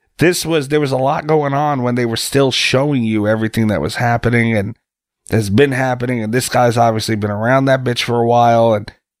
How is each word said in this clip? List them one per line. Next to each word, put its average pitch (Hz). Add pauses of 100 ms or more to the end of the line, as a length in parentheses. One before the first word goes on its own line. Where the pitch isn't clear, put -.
(180)
This 175
was, 156
there 151
was 135
a 131
lot 151
going 151
on 143
when 123
they 123
were 113
still 139
showing 135
you 110
everything 110
that 98
was 76
happening 117
and 107 (520)
has 107
been 135
happening, 123
and 107
this 127
guy's 120
obviously 113
been 104
around 123
that 131
bitch 120
for 120
a 113
while, 117
and, 104 (280)